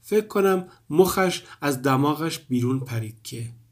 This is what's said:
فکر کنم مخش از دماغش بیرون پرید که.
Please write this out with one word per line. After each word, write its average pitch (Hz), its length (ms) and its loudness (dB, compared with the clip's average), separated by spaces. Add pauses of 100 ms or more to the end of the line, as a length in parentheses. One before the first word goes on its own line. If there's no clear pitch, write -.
فکر 214 260 0
کنم 190 400 0 (220)
مخش 180 540 2 (180)
از 139 200 -2
دماغش 143 580 0
بیرون 127 400 -2
پرید 117 440 -8
که. 117 260 -12 (220)